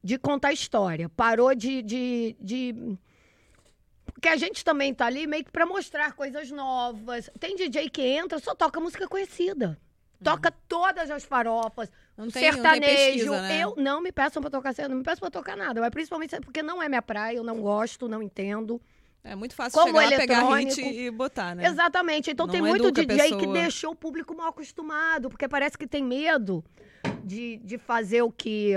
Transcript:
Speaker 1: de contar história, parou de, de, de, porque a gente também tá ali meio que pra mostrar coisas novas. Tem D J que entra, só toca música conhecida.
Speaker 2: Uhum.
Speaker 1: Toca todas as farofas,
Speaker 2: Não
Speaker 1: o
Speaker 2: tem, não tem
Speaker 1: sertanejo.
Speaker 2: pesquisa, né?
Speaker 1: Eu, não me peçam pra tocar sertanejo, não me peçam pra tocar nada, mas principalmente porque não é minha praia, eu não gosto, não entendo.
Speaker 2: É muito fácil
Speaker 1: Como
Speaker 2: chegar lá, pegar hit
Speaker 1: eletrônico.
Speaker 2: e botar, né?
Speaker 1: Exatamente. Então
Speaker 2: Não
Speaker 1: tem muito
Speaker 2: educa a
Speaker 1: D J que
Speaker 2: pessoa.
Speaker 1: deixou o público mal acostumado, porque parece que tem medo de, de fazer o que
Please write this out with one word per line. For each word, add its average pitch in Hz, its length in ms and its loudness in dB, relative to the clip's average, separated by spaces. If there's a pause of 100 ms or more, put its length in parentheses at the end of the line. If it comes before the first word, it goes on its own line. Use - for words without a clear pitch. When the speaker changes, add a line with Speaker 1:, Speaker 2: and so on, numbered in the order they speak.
Speaker 1:
de 208 160 -2
contar 285 320 2
história, 175 600 0
parou 233 440 4
de, 254 280 -2
de, 233 580 -2
de, 247 340 -6 (1400)
porque - 160 -2
a 320 80 4
gente - 280 -4
também 277 300 2
tá 247 120 0
ali 277 200 -4
meio 302 180 -4
que - 60 -20
pra 330 160 2
mostrar 330 460 -4
coisas 277 380 -8
novas. 247 880 -6
Tem 370 180 -6
D 359 120 -2
J 294 200 -2
que 294 140 -6
entra, 302 360 0
só - 160 -6
toca 320 260 0
música 349 280 -6
conhecida. 349 680 -4 (400)
Speaker 2:
Uhum. 185 60 -20
Speaker 1:
Toca 165 260 2 (180)
todas 339 420 -2
as 294 140 -8
farofas, 226 680 -2 (260)
Speaker 2:
Não 214 100 -10
Speaker 1:
o 233 40 -6
Speaker 2:
tem, 247 200 -2
não - 20 2
tem 262 100 -2
Speaker 1:
sertanejo. 294 320 8 (180)
Speaker 2:
pesquisa, 233 300 0
né? - 200 0
Speaker 1:
Eu, - 160 -2
não 277 240 0
me 359 100 -6
peçam 285 300 0
pra 285 80 -6
tocar 262 240 -4
sertanejo, 285 200 -6
não 262 40 -2
me 262 60 -6
peçam 330 160 -4
pra 359 100 -6
tocar - 260 -10
nada, 294 240 -4
mas 233 100 2
principalmente 320 500 -6
porque 311 220 -8
não 330 200 -6
é 302 60 -2
minha 262 140 0
praia, 220 340 -6
eu 233 80 -6
não 226 160 -6
gosto, 214 480 -2
não 220 140 -6
entendo. 208 580 -6 (420)
Speaker 2:
É 214 140 -14
muito 226 180 -10
fácil 254 240 0
Speaker 1:
Como 339 200 8
Speaker 2:
chegar 294 120 8
lá, 277 60 6
pegar 254 400 6
hit 269 240 0
Speaker 1:
eletrônico. 254 180 -4
Speaker 2:
e 247 120 -6
botar, 220 440 -4
né? 175 120 0
Speaker 1:
Exatamente. 339 640 2
Então 311 160 -2
Speaker 2:
Não - 60 -4
Speaker 1:
tem 359 100 0
muito 330 240 4
Speaker 2:
educa 330 160 4
a - 20 4
Speaker 1:
D 254 120 0
J 294 140 6
que 311 60 -2
Speaker 2:
pessoa. 392 180 -2
Speaker 1:
deixou 330 380 -2
o 320 40 -12
público 320 380 -10
mal 330 140 -6
acostumado, 311 840 -4
porque - 160 -4
parece 277 320 0
que 302 80 -10
tem 285 160 -4
medo 247 640 0 (600)
de, 220 340 -8
de 226 200 -10
fazer 233 440 2
o 233 100 2
que 214 440 0